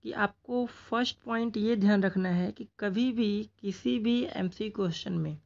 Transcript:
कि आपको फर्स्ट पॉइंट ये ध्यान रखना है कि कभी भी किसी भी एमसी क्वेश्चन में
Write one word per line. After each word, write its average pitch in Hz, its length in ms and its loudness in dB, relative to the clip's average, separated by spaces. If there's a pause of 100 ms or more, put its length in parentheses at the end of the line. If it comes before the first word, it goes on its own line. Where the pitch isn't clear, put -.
कि - 80 -8
आपको 247 540 -2
फर्स्ट - 560 -4
पॉइंट 226 360 -2
ये 220 180 2
ध्यान 202 280 6
रखना 185 260 0
है 180 220 2
कि 208 160 -12 (120)
कभी 214 320 0
भी 226 160 2 (340)
किसी 226 380 -2
भी 233 160 2 (200)
एमसी 190 340 -4
क्वेश्चन 185 440 -2
में 156 320 -2